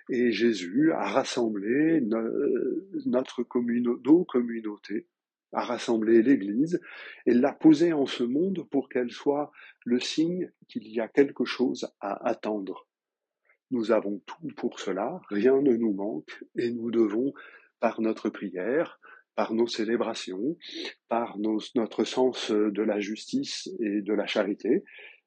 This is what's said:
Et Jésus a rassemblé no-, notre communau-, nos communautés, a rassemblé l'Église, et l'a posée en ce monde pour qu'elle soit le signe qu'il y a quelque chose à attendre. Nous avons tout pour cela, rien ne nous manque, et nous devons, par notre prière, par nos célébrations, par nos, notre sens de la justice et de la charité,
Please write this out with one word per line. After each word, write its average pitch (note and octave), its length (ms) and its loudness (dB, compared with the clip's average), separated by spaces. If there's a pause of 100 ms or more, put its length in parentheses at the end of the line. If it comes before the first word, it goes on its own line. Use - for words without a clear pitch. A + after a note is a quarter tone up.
(100)
Et B2 220 2
Jésus A2 600 2
a - 120 -2
rassemblé B2+ 960 0
no-, A2+ 180 0 (880)
notre B2+ 360 0
communau-, A#2+ 640 0
nos E3 200 6
communautés, A2+ 840 -4 (460)
a A2 100 -2
rassemblé A2+ 600 4
l'Église, C3 580 2 (440)
et B2 80 4
l'a B2+ 200 4
posée D#3+ 400 6
en C#3 140 2
ce - 180 -4
monde D#3 460 -2
pour - 180 -2
qu'elle B2 240 -2
soit C#3+ 400 -2 (320)
le B2 160 2
signe F3 500 -2 (180)
qu'il A2 200 -10
y A2+ 120 -4
a A2 80 -4
quelque C#3 360 2
chose B2+ 560 -2
à G2+ 280 -6
attendre. G#2+ 600 -6 (840)
Nous A#2 220 0
avons G2+ 340 0
tout D#3+ 300 -12
pour - 240 -6
cela, A2 480 -4
rien B2+ 320 4
ne C3 160 4
nous A2+ 160 0
manque, G#2+ 520 -6 (120)
et A#2 140 -2
nous A#2 200 -6
devons, A2+ 420 2 (480)
par A2+ 200 -2
notre A2 280 -2
prière, G2+ 720 -4 (360)
par G#2+ 160 -2
nos A#2 140 2
célébrations, A2+ 880 -4 (520)
par A#2 300 -2
nos, G#2+ 200 0 (160)
notre A2 300 0
sens B2+ 460 0
de G#2 320 2
la G#2+ 160 0
justice A2 680 -6 (120)
et G#2 200 0
de G2+ 140 -2
la G2 120 0
charité, G#2+ 560 0 (440)